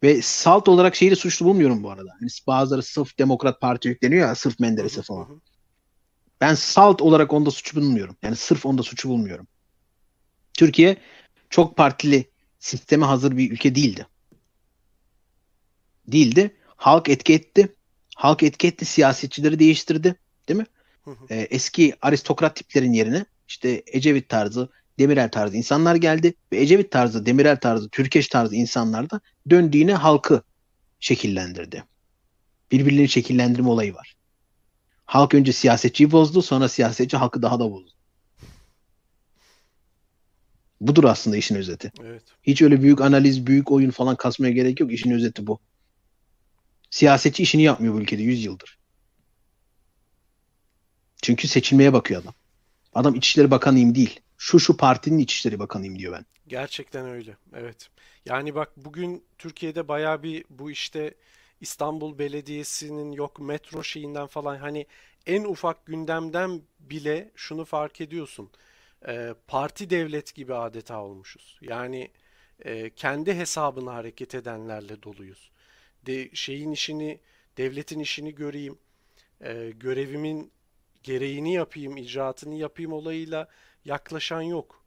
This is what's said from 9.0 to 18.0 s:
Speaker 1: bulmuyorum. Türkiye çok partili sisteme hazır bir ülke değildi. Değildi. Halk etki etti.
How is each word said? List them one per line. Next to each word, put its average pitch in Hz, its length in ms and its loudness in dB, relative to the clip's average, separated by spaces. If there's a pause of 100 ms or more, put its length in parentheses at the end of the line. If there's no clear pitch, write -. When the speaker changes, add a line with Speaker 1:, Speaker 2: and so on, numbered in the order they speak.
Speaker 1:
bulmuyorum. 98 380 -6 (1040)
Türkiye 165 440 4 (520)
çok 165 280 2
partili 143 540 2 (280)
sisteme 147 460 0
hazır 135 320 0
bir 127 140 0
ülke 123 240 0
değildi. 127 320 -2 (2000)
Değildi. 147 480 4 (200)
Halk 160 340 4
etki 139 240 4
etti. 190 420 4 (400)